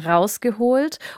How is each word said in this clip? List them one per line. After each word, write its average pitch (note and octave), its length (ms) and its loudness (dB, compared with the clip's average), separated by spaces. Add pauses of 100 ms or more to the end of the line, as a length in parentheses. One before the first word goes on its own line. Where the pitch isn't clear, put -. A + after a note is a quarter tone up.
rausgeholt A#3 920 0 (200)